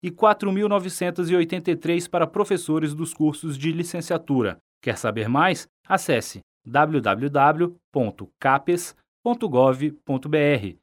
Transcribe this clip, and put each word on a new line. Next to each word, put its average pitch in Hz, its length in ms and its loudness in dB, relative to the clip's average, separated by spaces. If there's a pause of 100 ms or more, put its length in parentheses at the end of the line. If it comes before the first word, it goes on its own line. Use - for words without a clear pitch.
e 175 100 -6
quatro 208 400 2
mil 202 180 0
novecentos 180 640 -2
e 180 40 4
oitenta 175 360 0
e 160 40 2
três 170 320 -2
para 170 200 0
professores 160 680 -2
dos 160 220 -8
cursos 151 420 -2
de 151 140 -2
licenciatura. 165 840 -2 (220)
Quer 117 160 -4
saber 107 320 -4
mais? 156 400 0 (220)
Acesse 139 520 -2 (220)
w 147 380 2
w 107 300 0
w 156 440 2 (160)
ponto 107 380 -4 (100)
capes 139 560 0 (280)
ponto 240 260 -2
gov 131 420 2 (140)
ponto 135 240 -4
b 151 80 2
r. 131 460 0